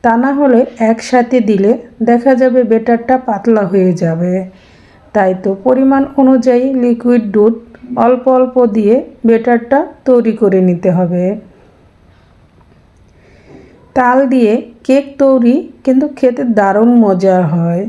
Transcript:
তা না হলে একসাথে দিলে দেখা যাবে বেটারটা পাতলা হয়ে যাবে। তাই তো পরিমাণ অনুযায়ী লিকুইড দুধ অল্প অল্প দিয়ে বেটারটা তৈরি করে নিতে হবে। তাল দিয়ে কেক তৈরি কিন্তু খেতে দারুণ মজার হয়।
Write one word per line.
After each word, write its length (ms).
তা 140
না 160
হলে 260
একসাথে 520
দিলে 300
দেখা 300
যাবে 280
বেটারটা 520
পাতলা 460
হয়ে 200
যাবে। 320
তাই 180
তো 80
পরিমাণ 380
অনুযায়ী 480
লিকুইড 480
দুধ 240
অল্প 180
অল্প 180
দিয়ে 200
বেটারটা 540
তৈরি 360
করে 200
নিতে 300
হবে। 320
তাল 220
দিয়ে 200
কেক 220
তৈরি 380
কিন্তু 220
খেতে 280
দারুণ 340
মজার 380
হয়। 360